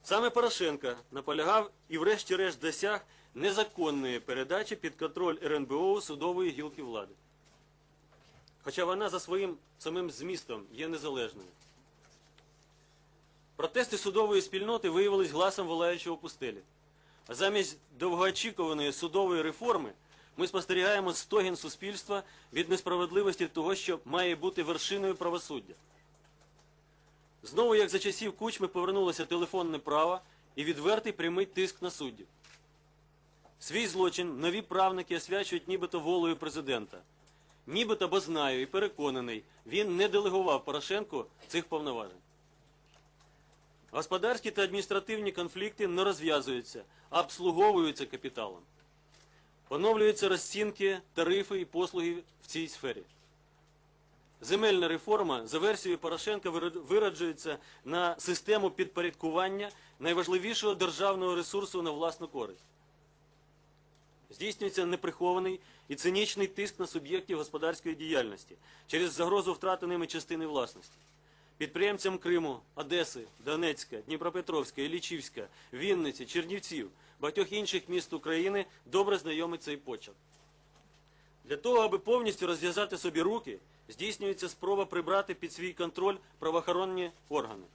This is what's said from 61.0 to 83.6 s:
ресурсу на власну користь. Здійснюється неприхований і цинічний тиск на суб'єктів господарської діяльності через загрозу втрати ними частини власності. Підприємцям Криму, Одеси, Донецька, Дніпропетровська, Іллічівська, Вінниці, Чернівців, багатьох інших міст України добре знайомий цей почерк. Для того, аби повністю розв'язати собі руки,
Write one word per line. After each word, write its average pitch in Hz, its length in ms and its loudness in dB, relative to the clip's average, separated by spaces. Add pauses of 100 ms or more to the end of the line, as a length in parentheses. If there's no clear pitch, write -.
ресурсу 180 480 -2
на 165 80 -2
власну 160 380 -4
користь. 107 360 -8 (1700)
Здійснюється 196 560 -2
неприхований 180 720 0 (280)
і 147 60 -4
цинічний 196 520 2
тиск 196 340 -6
на 180 60 -2
суб'єктів 165 520 -4
господарської 160 560 -4
діяльності 139 600 -2 (320)
через 165 260 0
загрозу 170 400 2
втрати 185 340 -2
ними 175 200 -2
частини 160 400 -6
власності. 127 520 -4 (580)
Підприємцям 190 640 0
Криму, 160 420 0 (140)
Одеси, 147 500 -2 (200)
Донецька, 156 520 -2
Дніпропетровська, 156 840 -4
Іллічівська, 151 680 -6 (240)
Вінниці, 151 540 0
Чернівців, 165 640 -4 (300)
багатьох 156 320 0
інших 196 360 -2
міст 175 240 -2
України 170 540 -2 (200)
добре 196 320 2
знайомий 165 400 -4
цей 147 180 -6
почерк. 120 400 -12 (1300)
Для 143 120 -4
того, 240 220 4
аби 202 200 4
повністю 220 480 2
розв'язати 175 520 -2
собі 165 240 0
руки, 185 360 -2 (300)